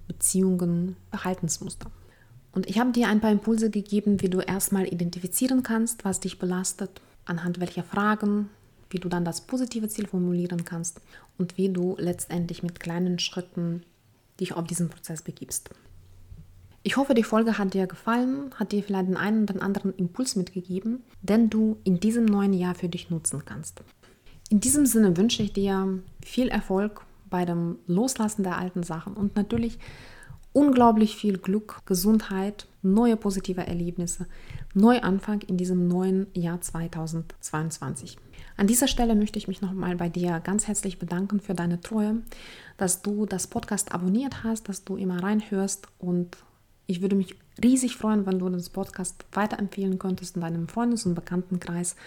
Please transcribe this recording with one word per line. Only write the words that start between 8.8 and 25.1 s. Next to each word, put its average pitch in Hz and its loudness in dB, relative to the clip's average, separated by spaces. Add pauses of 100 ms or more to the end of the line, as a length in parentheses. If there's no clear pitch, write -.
wie 175 -2
du 175 -4
dann 175 0
das 165 -4
positive 233 -2
Ziel 208 -6
formulieren 175 0
kannst - -8 (360)
und 175 -4
wie 190 2
du 180 0
letztendlich 175 -4
mit 170 -6
kleinen 175 -2
Schritten 175 -4 (560)
dich 180 -4
auf 170 -4
diesen 170 -2
Prozess - -12
begibst. - -12 (1120)
Ich - -2
hoffe, 277 4
die 233 6
Folge 220 2
hat 196 0
dir 190 2
gefallen, 254 -2
hat 202 -4
dir 208 0
vielleicht 190 -2
den 185 2
einen 214 2
oder 196 -2
anderen 196 -2
Impuls 190 -2
mitgegeben, 190 -4 (180)
den 214 4
du 220 2
in 180 4
diesem 226 2
neuen 196 4
Jahr 180 2
für 175 -4
dich 175 -8
nutzen 156 -4
kannst. - -14 (680)
In 208 6
diesem 277 4
Sinne 220 6